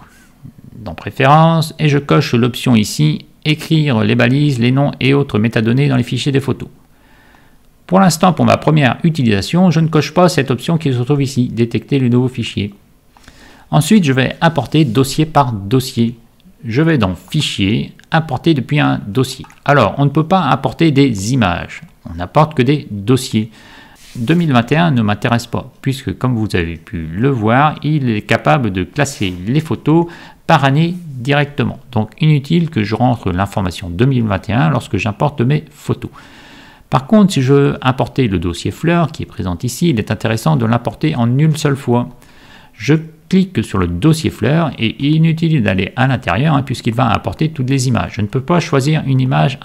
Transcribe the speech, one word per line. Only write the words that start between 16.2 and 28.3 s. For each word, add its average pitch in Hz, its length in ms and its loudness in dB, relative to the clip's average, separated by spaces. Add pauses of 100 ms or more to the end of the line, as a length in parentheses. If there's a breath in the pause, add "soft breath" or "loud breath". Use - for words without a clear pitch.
Je 120 160 -2
vais 160 160 2
dans 92 180 0
Fichier, - 760 -2 (180)
Importer 160 420 0
depuis 143 280 0
un 135 260 0
dossier. 127 380 -4 (180)
Alors, 127 360 2
on 139 40 2
ne 143 60 4
peut 156 180 0
pas 190 220 2
importer 143 420 0
des 123 400 0
images, 87 480 -2 (300)
on 82 60 -14
n'importe 147 400 0
que 127 60 0
des 135 300 0
dossiers. 110 600 -2 (640 loud breath)
Deux 123 160 0
mille 170 180 2
vingt 120 180 2
et 143 60 2
un 170 160 2
ne 123 100 2
m'intéresse 107 460 0
pas, - 240 -8 (100)
puisque 127 360 -4
comme 127 180 -2
vous 104 220 -2
avez 82 180 -2
pu 82 320 -10
le 101 220 -2
voir, 131 540 2
il 143 260 0
est 107 120 0
capable 120 500 0